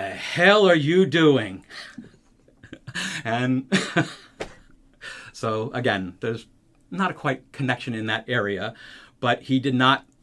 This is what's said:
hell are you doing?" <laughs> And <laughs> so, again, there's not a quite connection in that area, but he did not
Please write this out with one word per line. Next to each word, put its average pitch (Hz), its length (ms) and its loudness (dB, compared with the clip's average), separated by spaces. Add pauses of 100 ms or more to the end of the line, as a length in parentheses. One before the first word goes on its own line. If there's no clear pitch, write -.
hell 190 600 4
are 175 60 6
you 165 320 4
doing?" 131 640 4
<laughs> - 40 -20 (1500)
And 127 400 -2 (960)
<laughs> - 720 -20
so, 110 400 -4
again, 101 480 -2
there's 113 260 -8 (440)
not 180 200 -4
a - 20 -16
quite - 380 -8
connection 127 420 -4
in 110 120 -8
that 110 220 -4
area, 104 460 -4 (460)
but 123 240 -2
he 131 160 0
did 127 160 -2
not 131 300 2 (180)